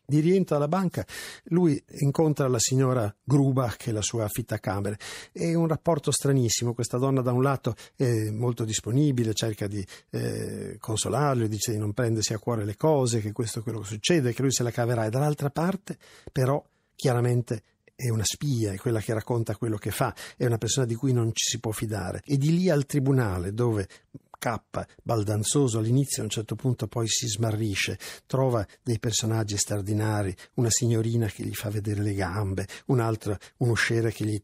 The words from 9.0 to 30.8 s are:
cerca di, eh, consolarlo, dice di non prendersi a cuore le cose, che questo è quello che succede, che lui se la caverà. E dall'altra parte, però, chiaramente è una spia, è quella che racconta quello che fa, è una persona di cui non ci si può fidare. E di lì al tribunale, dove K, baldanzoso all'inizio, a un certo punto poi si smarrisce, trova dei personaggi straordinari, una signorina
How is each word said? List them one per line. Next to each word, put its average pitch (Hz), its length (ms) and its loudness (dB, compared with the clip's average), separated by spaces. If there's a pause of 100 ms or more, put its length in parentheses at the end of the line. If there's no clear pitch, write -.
cerca 107 320 -2
di, 101 200 -6 (240)
eh, 104 680 -6
consolarlo, 117 640 0
dice 107 260 -4
di 107 60 -2
non 104 140 -2
prendersi 113 400 0
a 110 60 -2
cuore 113 260 -2
le 101 120 -6
cose, 131 440 2
che 104 120 -4
questo 113 260 -4
è 113 40 -6
quello 110 180 -6
che 107 60 -10
succede, 120 460 2
che - 80 -4
lui 131 120 2
se - 100 0
la 120 100 0
caverà. 117 320 0
E 113 60 0
dall'altra 143 400 0
parte, 175 480 -2 (340)
però, 135 320 2 (300)
chiaramente 120 680 0 (320)
è 131 140 -4
una 110 160 0
spia, 117 480 0
è 92 40 -6
quella 113 240 -2
che 120 120 -2
racconta 113 440 -2
quello 110 200 -4
che 104 140 -6
fa, 113 240 -2 (220)
è 131 100 0
una 117 100 2
persona 120 300 0
di 113 80 -4
cui 131 180 0
non 113 220 2
ci - 100 -2
si - 140 -2
può 110 140 -4
fidare. 98 520 -6
E 143 140 0
di 151 160 4
lì 180 160 4
al 143 160 2
tribunale, 120 640 2
dove 110 340 0 (520)
K, 113 180 -2 (460)
baldanzoso 110 800 0
all'inizio, 123 420 0
a 110 40 -4
un 104 40 -6
certo 110 240 -4
punto 120 320 -2
poi 113 220 -4
si - 180 -2
smarrisce, 107 720 -2 (260)
trova 127 400 0 (200)
dei 117 160 -2
personaggi 110 560 -2
straordinari, 104 760 0 (220)
una 120 160 2
signorina 113 560 2